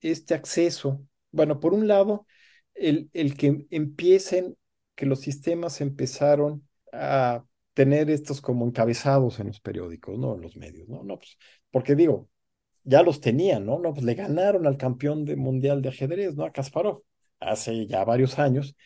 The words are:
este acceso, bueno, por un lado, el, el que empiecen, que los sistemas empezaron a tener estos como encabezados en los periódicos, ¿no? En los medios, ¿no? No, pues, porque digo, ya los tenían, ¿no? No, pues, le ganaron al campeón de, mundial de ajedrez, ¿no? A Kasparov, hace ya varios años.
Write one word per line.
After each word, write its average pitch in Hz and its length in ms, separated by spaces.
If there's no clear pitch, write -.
este 160 320
acceso, 147 680
bueno, 151 280
por 170 140
un 214 140
lado, 208 380
el, 160 380
el 143 220
que 143 360
empiecen, 180 840
que - 100
los 135 160
sistemas 170 600
empezaron 147 840
a 131 500
tener 147 360
estos 147 320
como 120 240
encabezados 120 720
en 101 80
los 101 120
periódicos, 90 580
¿no? 123 180
En 87 60
los 82 140
medios, - 320
¿no? 151 160
No, 190 140
pues, - 200
porque 131 240
digo, 151 340
ya 139 200
los 165 180
tenían, 127 440
¿no? 127 140
No, 170 140
pues, 139 120
le 117 100
ganaron 180 520
al 139 100
campeón 143 480
de, 147 100
mundial 135 460
de 135 80
ajedrez, 160 460
¿no? 151 100
A 160 80
Kasparov, - 500
hace 110 480
ya 98 180
varios 127 340
años. 139 360